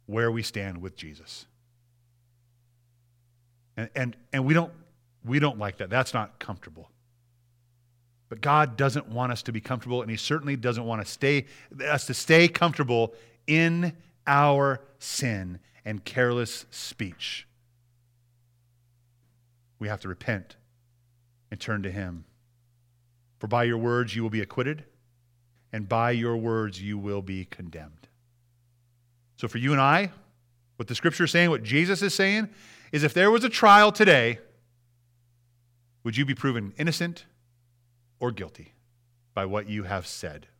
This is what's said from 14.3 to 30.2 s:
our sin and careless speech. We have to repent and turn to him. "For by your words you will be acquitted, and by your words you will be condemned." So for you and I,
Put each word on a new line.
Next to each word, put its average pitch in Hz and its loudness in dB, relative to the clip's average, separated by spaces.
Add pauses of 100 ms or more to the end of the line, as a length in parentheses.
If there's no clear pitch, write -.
our 139 4 (180)
sin 95 -6 (260)
and 107 -10
careless 120 -2
speech. - -10 (2250)
We 107 -6
have 104 -6
to - -10
repent - -6 (960)
and 107 -12
turn 104 -4
to 95 -6
him. 90 -8 (1160)
"For 110 -6
by 120 4
your 117 2
words 120 0
you 113 -2
will 113 -2
be 110 -2
acquitted, 139 -4 (880)
and 107 -8
by 117 2
your 117 -2
words 110 -4
you 104 -6
will 101 -6
be 95 -8
condemned." 80 -18 (1300)
So 117 -8
for 123 -8
you 135 0
and 139 2
I, 165 4 (640)